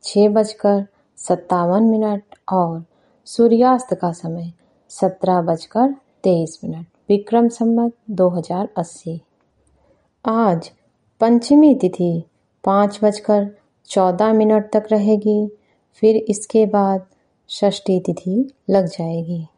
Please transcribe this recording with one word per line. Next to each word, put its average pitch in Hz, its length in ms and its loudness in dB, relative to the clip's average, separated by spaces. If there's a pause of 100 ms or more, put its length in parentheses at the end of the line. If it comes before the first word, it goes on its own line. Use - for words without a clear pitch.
छह 208 260 2
बजकर 208 580 0 (300)
सत्तावन 180 680 0
मिनट 214 400 0 (300)
और 165 320 -2 (400)
सूर्यास्त 233 680 2
का 175 180 -4
समय 170 420 -10 (360)
सत्रह 185 520 -2
बजकर 214 540 -2 (280)
तेईस 165 400 0
मिनट, 165 220 -10 (240)
विक्रम 226 380 2
संवत 233 460 -2 (180)
दो 185 180 2
हज़ार 180 480 -6
अस्सी। 170 440 -10 (1040)
आज 220 460 0 (480)
पंचमी 240 560 6
तिथि 175 480 -2 (400)
पाँच 202 400 0
बजकर 208 520 0 (300)
चौदह 190 480 0
मिनट 214 400 2
तक 214 180 0
रहेगी, 208 600 0 (420)
फिर 220 220 2
इसके 220 500 0
बाद 196 400 0 (440)
षष्ठी 196 500 -2
तिथि 185 540 -6 (160)
लग 190 160 2
जाएगी। 165 640 -8 (100)